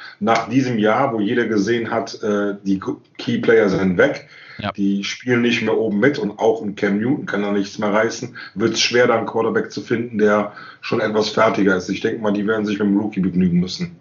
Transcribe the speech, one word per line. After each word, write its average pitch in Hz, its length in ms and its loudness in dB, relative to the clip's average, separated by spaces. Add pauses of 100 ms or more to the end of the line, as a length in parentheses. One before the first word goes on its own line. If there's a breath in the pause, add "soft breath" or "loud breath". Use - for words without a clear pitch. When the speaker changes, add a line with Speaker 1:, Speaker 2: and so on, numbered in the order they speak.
(200 loud breath)
Speaker 1:
nach 104 300 0
diesem 123 280 2
Jahr, 113 360 2
wo 110 60 -2
jeder 117 260 0
gesehen 110 440 0
hat, - 320 -6
äh, 101 400 -2
die 98 160 0 (380)
Key 117 220 -2
Player 110 320 4
sind 90 260 2
weg, 135 320 2 (300 loud breath)
Speaker 2:
Ja. 101 140 -6
Speaker 1:
die 98 300 0
spielen 123 380 -2
nicht 117 220 2
mehr 107 160 0
oben 104 200 0
mit 131 200 2
und 101 200 -4
auch 113 220 2
ein 101 160 -8
Cam 101 220 0
Newton 127 260 -2
kann 101 160 -4
da 101 120 -2
nichts 101 260 -4
mehr 107 120 -2
reißen, 113 460 -2 (180 loud breath)
wird's 110 280 0
schwer, 123 240 4
da 117 100 4
einen 104 100 -2
Quarterback 113 460 -2
zu 107 80 -8
finden, 117 380 -4
der 104 340 4 (300 loud breath)
schon 117 180 -2
etwas 107 300 0
fertiger 104 440 4
ist. 87 140 -4
Ich 95 140 -4
denke - 180 -2
mal, 104 140 0
die 101 120 -2
werden 107 200 0
sich 101 120 -2
mit 104 80 0
dem 101 120 4
Rookie 107 220 -2
begnügen 90 400 2
müssen. 90 400 -6